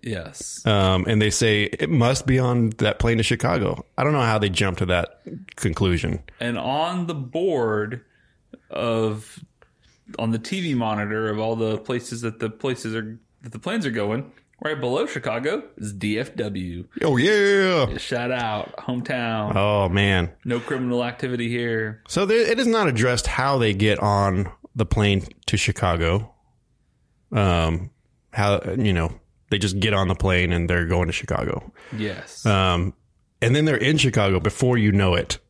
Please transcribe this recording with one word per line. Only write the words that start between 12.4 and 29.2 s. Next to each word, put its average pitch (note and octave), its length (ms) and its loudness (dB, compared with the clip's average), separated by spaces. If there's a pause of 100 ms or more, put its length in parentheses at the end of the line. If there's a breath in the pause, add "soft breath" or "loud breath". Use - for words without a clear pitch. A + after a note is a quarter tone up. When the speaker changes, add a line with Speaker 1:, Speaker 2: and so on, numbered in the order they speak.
Speaker 1:
the A2 100 -4
places B2 460 -6
are, A2+ 220 -8 (240)
that A#2+ 100 -16
the A2+ 60 -14
planes G3+ 260 -4
are C3+ 60 -2
going, A2 400 -2 (320 soft breath)
right D3+ 180 -4
below B2+ 260 0
Chicago C3+ 580 -4 (120)
is G#2 160 -10
D G#2 280 -2
F - 160 -8
W. F#2 500 -6 (160)
Speaker 2:
Oh, D3+ 140 2
yeah. F#3+ 840 2
Speaker 1:
Shout B2 320 -4
out, A#2 480 -4
hometown. A#2 800 -4
Speaker 2:
Oh, G2+ 320 4
man. F#2 420 4 (140)
Speaker 1:
No A#2+ 160 -2
criminal B2 440 -2
activity A#2+ 440 -4
here. A2+ 600 -4
Speaker 2:
So G3 180 0
there, A3 120 2
it A#3 220 2
is B3 80 2
not A3 180 4
addressed B2 400 2
how C#3 320 0
they G#2+ 160 2
get G#2 240 2
on G2 520 2 (260)
the A2 100 0
plane G2+ 380 4 (220)
to - 100 0
Chicago. F2 760 0 (1000)
Um, F2 580 2 (420)
how, G2+ 280 2 (180)
you G#2 140 2
know, E2 200 0 (380)